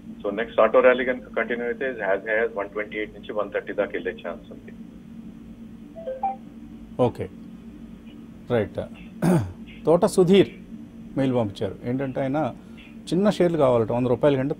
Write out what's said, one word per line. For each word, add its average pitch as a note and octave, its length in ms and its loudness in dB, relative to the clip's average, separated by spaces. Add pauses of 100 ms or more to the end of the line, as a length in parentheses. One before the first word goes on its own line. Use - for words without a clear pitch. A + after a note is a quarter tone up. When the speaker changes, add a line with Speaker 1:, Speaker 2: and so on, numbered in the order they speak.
(260)
Speaker 1:
So G2+ 80 0
next A#2 260 0
auto A2+ 200 8
rally B2+ 240 8
కనుక B2 320 -4
continue A#2+ 300 -2
అయితే A#2+ 180 -4
as B2+ 120 -4
high G#2+ 540 0
as G#2+ 80 -6
one G2+ 100 -4
ట్వంటీ G#2+ 280 -8
ఎయిట్ G#2+ 180 -6
నుంచి G2+ 180 -12
వన్ G#2 180 -4
థర్టీ G2+ 220 -6
దాకా F#2+ 220 -2
వెళ్ళే F2+ 160 -4
chance E2 420 -10
ఉంది. - 200 -16 (2250)
Speaker 2:
Okay, A2 260 0 (1200)
Right. G#2+ 300 0 (1040)
తోట F3 200 6
సుధీర్ F#3 420 6 (680)
mail C3+ 180 2
పంపించారు. G#2 400 0 (100)
ఏంటంటే C3 360 -2
ఆయన C3+ 340 -2 (580)
చిన్న G3 180 4
షేర్లు E3+ 280 4
కావాలట, A#2+ 340 6
వంద B2 140 2
రూపాయల B2+ 300 4
కంటే C3+ 240 0